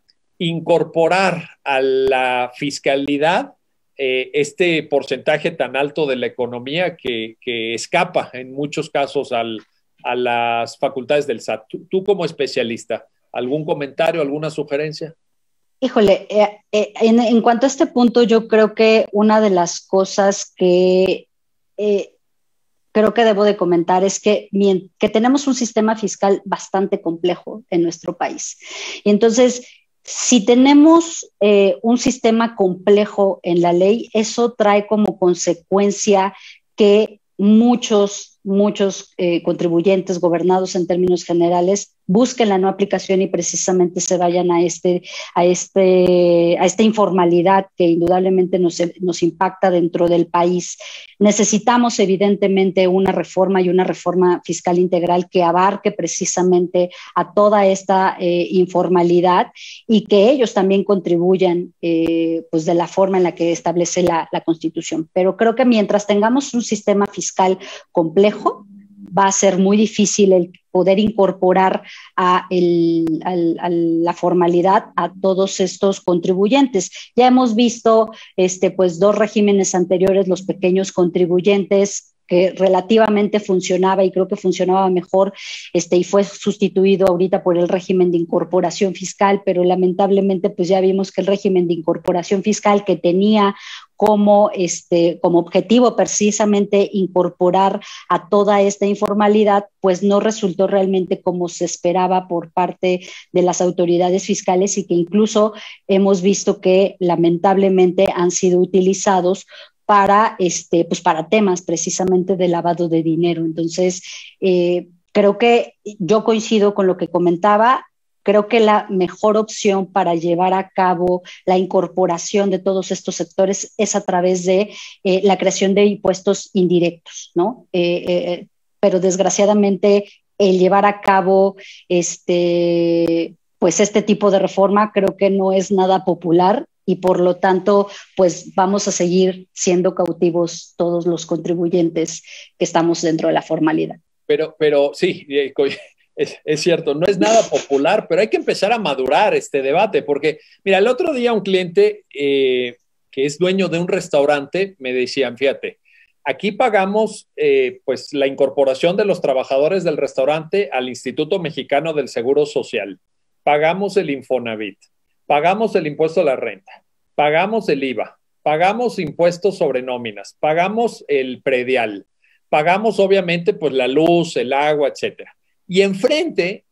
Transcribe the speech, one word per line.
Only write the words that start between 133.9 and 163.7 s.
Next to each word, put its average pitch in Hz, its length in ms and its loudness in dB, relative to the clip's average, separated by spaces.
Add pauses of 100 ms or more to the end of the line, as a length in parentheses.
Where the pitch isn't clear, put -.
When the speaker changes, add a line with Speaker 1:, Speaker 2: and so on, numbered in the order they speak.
Speaker 2:
tipo 208 300 2
de 190 80 4
reforma 196 520 0
creo 190 240 0
que 196 140 0
no 190 220 0
es 190 200 -2
nada 185 320 2
popular 180 640 0 (220)
y 180 100 0
por 180 220 0
lo 180 180 2
tanto, 196 520 0 (260)
pues, 175 400 0
vamos 196 320 0
a 196 40 -2
seguir 185 600 0
siendo 180 400 0
cautivos 170 840 -2
todos 170 280 -2
los 165 220 -4
contribuyentes 170 960 -2 (340)
que 180 80 -2
estamos 170 360 0
dentro 160 260 -2
de 160 80 0
la 156 60 -2
formalidad. 160 560 -2 (300)
Speaker 1:
Pero, 156 300 -2
pero 143 360 2
sí, - 360 -4
eh, 139 220 -2
co-, 139 140 0
<laughs> - 500 -10
es, - 300 -6
es 156 160 -2
cierto, 160 320 0
no 160 140 -2
es 196 100 0
nada 214 320 2
popular, 143 580 0
pero 175 140 0
hay 220 60 0
que 349 100 -2
empezar 214 340 -2
a 240 60 0
madurar 156 560 0
este 139 300 -4
debate, 160 400 0
porque, 156 340 -4 (260)
mira, 190 140 2
el 202 80 2
otro 311 260 0
día 240 220 -2
un 208 80 -2
cliente, 196 720 0
eh, 131 600 0 (340)
que 135 160 -4
es 151 140 -6
dueño 185 280 0
de 165 120 -4
un 175 80 -4
restaurante, 170 920 -2
me 127 160 -8
decían, 123 440 -4
fíjate, 123 420 -4 (440)
aquí - 280 -4
pagamos, 208 840 -2
eh, 135 480 0
pues, 127 300 -6
la 139 140 -2
incorporación 139 680 0
de 214 100 0
los 180 160 -2
trabajadores 143 640 -2
del 156 140 -4
restaurante 156 760 -2
al 127 160 -6
Instituto 147 520 -6
Mexicano 147 540 -4
del 139 160 -6
Seguro 139 360 -2
Social, 107 540 -6 (420)
pagamos 165 560 0